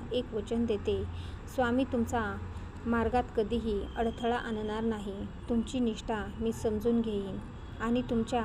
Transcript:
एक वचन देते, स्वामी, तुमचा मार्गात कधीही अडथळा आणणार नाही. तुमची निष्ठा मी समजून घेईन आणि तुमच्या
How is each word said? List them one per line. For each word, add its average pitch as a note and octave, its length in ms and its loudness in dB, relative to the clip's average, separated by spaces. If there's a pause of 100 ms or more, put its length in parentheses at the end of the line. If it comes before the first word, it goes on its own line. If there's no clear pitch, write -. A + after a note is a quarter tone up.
(120)
एक B3 220 0
वचन A#3 320 0
देते, G3+ 360 2 (520)
स्वामी, B3+ 300 4
तुमचा A3+ 520 0 (500)
मार्गात A#3 360 4 (140)
कधीही A3 440 2 (160)
अडथळा A#3 400 2
आणणार G#3+ 440 -2
नाही. G#3 460 -2 (220)
तुमची A#3+ 320 2
निष्ठा A3 480 0 (120)
मी A3+ 120 2
समजून A3+ 480 2
घेईन G3+ 380 -2 (420)
आणि A#3 220 2
तुमच्या A#3 420 2